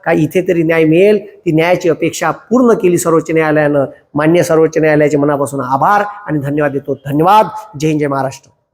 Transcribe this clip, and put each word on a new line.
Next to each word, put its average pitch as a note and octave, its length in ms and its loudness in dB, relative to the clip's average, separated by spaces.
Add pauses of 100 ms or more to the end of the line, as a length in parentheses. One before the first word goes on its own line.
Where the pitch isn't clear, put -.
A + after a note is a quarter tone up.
का E3 80 -2
इथे E3+ 360 0
तरी E3+ 160 0
न्याय E3 200 2
मिळेल. F#3+ 360 4 (260)
ती F3 60 -2
न्यायाची E3+ 380 0
अपेक्षा D#3+ 420 -2
पूर्ण A#3+ 420 0
केली F3+ 240 0
सर्वोच्च E3 340 0
न्यायालयानं. D3+ 540 0 (300)
मान्य D#3+ 280 2
सर्वोच्च D#3+ 340 0
न्यायालयाचे D3+ 400 2
मनापासून C#3 440 -2
आभार D3 400 0 (260)
आणि D3+ 120 -2
धन्यवाद C#3+ 320 -2
देतो. C#3 220 -6
धन्यवाद. E3+ 520 2 (340)
जय D3+ 80 -2
हिंद, D3+ 120 0
जय D3 80 -2
महाराष्ट्र. C3+ 520 -6 (140)